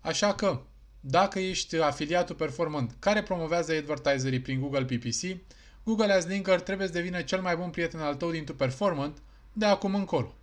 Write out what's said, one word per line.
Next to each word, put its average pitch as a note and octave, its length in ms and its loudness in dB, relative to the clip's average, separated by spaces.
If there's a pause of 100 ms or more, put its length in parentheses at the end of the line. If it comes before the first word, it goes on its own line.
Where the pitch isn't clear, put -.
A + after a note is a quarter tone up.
Așa G3 320 2
că, F3+ 280 0 (380)
dacă F3+ 400 2
ești F#3 380 -2
afiliatul D#3+ 580 0
performant D3+ 640 -2
care G#3 240 2
promovează E3 500 0
advertiserii C#3 680 0
prin C3 180 -2
Google C3+ 260 0
P B2+ 140 -2
P - 40 -8
C, F3+ 340 -4 (460)
Google G#3+ 300 4
Ads F3 140 4
Linker F#3 340 2
trebuie G3 260 -2
să E3 60 -6
devină F3 280 -2
cel F#3+ 200 -2
mai F3+ 140 0
bun F3 140 -6
prieten E3 300 -4
al C#3+ 160 -2
tău E3+ 160 -2
din D#3+ 120 -4
To D#3+ 100 -10
Performant D3 640 0 (400)
de G#3+ 80 2
acum G3 300 4
încolo. F3 480 0